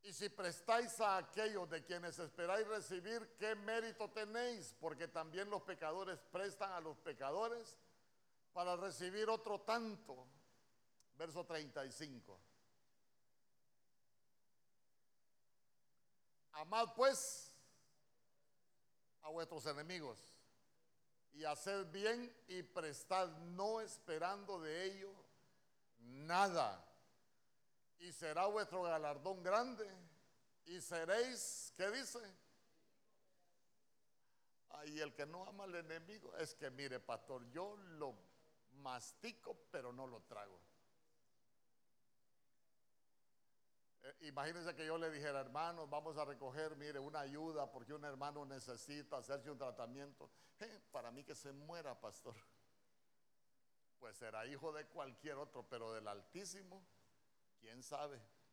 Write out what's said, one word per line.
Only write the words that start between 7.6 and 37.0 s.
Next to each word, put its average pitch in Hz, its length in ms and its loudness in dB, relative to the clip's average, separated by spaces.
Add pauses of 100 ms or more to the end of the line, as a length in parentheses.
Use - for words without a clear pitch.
para 180 240 4
recibir 190 540 2
otro 220 320 2
tanto. 208 640 0 (880)
Verso 165 300 -4
treinta 151 400 -2
y 131 60 -6
cinco. 120 460 -10 (4000)
Amad 185 440 6
pues - 600 8 (1700)
a 151 80 -10
vuestros 160 380 -2
enemigos 151 520 -2 (1120)
y 151 140 -6
haced 185 460 2
bien 226 400 2 (160)
y 180 140 -4
prestad, 175 760 2
no 185 420 0
esperando 190 800 -2
de 160 240 -2
ello 196 300 -4 (840)
nada. 147 880 4 (1120)
Y 175 120 -10
será 165 360 4
vuestro 208 360 4
galardón 160 580 2
grande 214 460 4 (800)
y 175 160 -6
seréis, 208 960 2
¿qué 190 160 2
dice? 240 280 -2 (2500)
Ay, 151 300 -4
el 147 140 0
que 143 120 -2
no 175 200 -8
ama 196 200 -8
al 180 100 -4
enemigo, 165 640 -8
es 156 180 -2
que 143 140 -4
mire, 127 300 -4
pastor, 120 520 -4